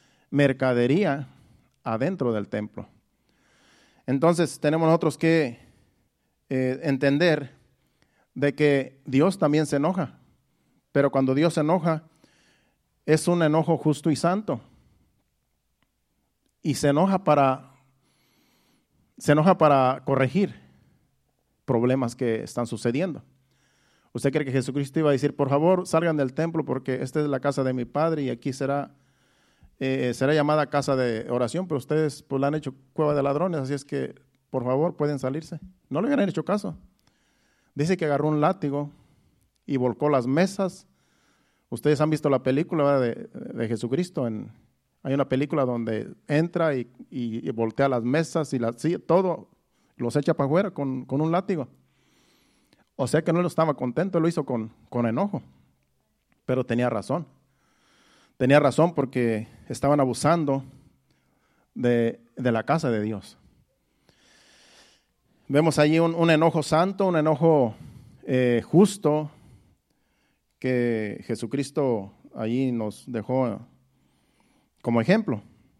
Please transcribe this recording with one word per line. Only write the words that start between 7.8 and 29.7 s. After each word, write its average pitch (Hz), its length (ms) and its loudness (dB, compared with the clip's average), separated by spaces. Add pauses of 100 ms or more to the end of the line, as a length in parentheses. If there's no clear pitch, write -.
de 139 220 -2
que 143 500 2
Dios 151 320 2
también 151 280 2
se 147 100 -2
enoja, 160 420 -2 (720)
pero 139 200 2
cuando 131 240 2
Dios 156 200 2
se 170 60 0
enoja, 160 420 0 (1000)
es 151 220 2
un 175 160 2
enojo 156 340 2
justo 156 320 0
y 143 60 2
santo. 175 460 -2 (2000)
Y 151 120 -2
se 147 160 0
enoja 190 340 2
para, 135 480 2 (1500)
se - 140 2
enoja 156 260 6
para 135 480 6
corregir 135 540 0 (1080)
problemas 123 500 0
que 113 280 -4
están 120 220 -6
sucediendo. 120 580 -4 (880)
¿Usted 131 200 0
cree 151 120 -2
que 135 80 -6
Jesucristo 135 480 -2
iba 151 100 4
a 143 40 4
decir, 131 220 0
"Por 135 140 -2
favor, 180 360 2
salgan 160 320 0
del 131 160 -2
templo 160 320 -4
porque 131 380 -4
esta 151 180 -2
es 151 60 -2
la 135 120 -2
casa 139 240 -2
de 131 100 0
mi 123 120 -4
padre 156 380 -2
y 127 80 -2
aquí 123 220 -6
será, 139 380 -4 (880)